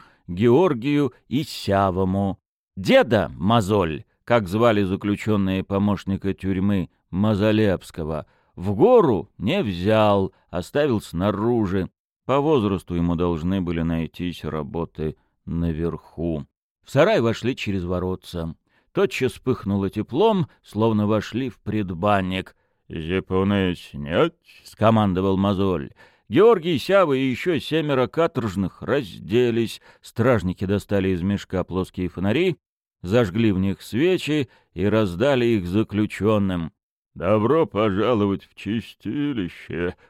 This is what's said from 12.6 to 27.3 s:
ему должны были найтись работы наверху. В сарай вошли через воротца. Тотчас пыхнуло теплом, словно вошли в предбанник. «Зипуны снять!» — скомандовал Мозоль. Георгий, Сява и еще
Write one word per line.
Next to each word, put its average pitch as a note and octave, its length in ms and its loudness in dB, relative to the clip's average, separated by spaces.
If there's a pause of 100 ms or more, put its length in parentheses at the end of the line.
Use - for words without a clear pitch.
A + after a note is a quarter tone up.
ему E2+ 200 0
должны F2 440 -2
были E2+ 220 -4
найтись E2 640 -4
работы D#2 720 -6 (280)
наверху. D#2+ 1040 -4 (360)
В - 60 -20
сарай E3+ 320 4
вошли A2+ 340 -2
через G2 280 -6
воротца. F2 720 -6 (380)
Тотчас F#3 400 0
пыхнуло G2 580 -2
теплом, F3 560 0 (160)
словно G#2+ 420 0
вошли G#2+ 440 -2
в - 100 -16
предбанник. F#2+ 960 -2 (340)
«Зипуны F#2 840 0
снять!» — E2 580 -2 (300)
скомандовал G2 760 2
Мозоль. F#2+ 540 0 (360)
Георгий, F3 520 4
Сява F3 340 2
и C3+ 160 0
еще C3+ 300 -2